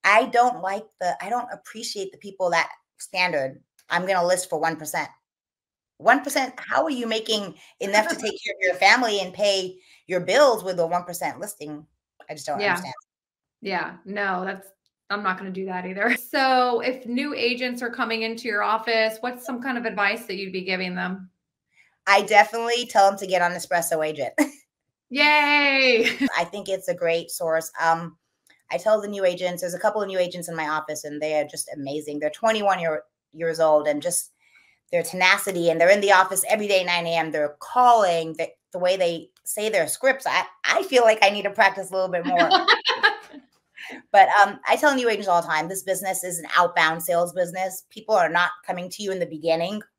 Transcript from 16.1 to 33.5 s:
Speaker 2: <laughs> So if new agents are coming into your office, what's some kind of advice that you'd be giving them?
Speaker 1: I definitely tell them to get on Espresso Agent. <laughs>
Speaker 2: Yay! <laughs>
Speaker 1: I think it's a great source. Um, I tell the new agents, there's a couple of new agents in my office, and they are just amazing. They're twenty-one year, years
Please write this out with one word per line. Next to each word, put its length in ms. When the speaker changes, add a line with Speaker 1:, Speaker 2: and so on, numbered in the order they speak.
Speaker 2:
<laughs> 80
So 500
if 260
new 280
agents 480
are 80
coming 320
into 260
your 160
office, 560
what's 260
some 160
kind 160
of 80
advice 400
that 100
you'd 160
be 120
giving 320
them? 340
Speaker 1:
I 160
definitely 640
tell 220
them 120
to 60
get 160
on 100
Espresso 540
Agent. 320
<laughs> 720
Speaker 2:
Yay! 1080
<laughs> 80
Speaker 1:
I 80
think 240
it's 200
a 60
great 360
source. 400
Um, 360
I 60
tell 240
the 80
new 160
agents, 380
there's 120
a 40
couple 240
of 60
new 100
agents 300
in 80
my 120
office, 360
and 180
they 180
are 60
just 280
amazing. 440
They're 120
twenty-one 480
year, 240
years 280